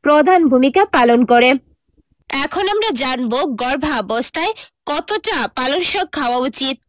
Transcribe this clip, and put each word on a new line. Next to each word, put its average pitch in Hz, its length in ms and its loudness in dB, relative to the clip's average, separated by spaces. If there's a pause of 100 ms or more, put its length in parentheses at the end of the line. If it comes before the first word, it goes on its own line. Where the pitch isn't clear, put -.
প্রধান 302 360 4 (120)
ভূমিকা 269 300 4 (120)
পালন 240 260 4 (100)
করে। 247 200 6 (800)
এখন 302 420 -4
আমরা 427 180 -2 (120)
জানব 254 300 -4 (300)
গর্ভাবস্থায় 262 880 -2 (380)
কতটা 330 460 -2 (220)
পালং 269 320 -2
শাক 359 160 -2 (100)
খাওয়া 247 220 -2 (100)
উচিত। 262 280 -4 (120)